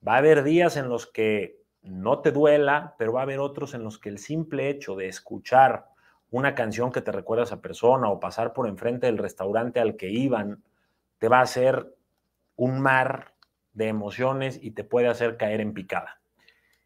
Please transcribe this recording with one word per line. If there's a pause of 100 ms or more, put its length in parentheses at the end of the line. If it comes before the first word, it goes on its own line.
Va
a
haber
días
en
los
que (180)
no
te
duela,
pero
va
a
haber
otros
en
los
que
el
simple
hecho
de
escuchar (440)
una
canción
que
te
recuerda
a
esa
persona
o
pasar
por
enfrente
del
restaurante
al
que
iban, (560)
te
va
a
hacer (640)
un
mar (380)
de
emociones
y
te
puede
hacer
caer
en
picada. (640)